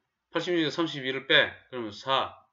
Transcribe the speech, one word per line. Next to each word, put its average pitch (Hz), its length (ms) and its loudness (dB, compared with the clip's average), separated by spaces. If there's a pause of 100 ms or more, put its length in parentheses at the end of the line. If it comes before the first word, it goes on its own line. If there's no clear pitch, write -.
(320)
팔십육에서 165 380 0
삼십이를 135 560 -4
빼. 139 260 4 (180)
그러면 117 200 -6
사, 120 500 -2 (120)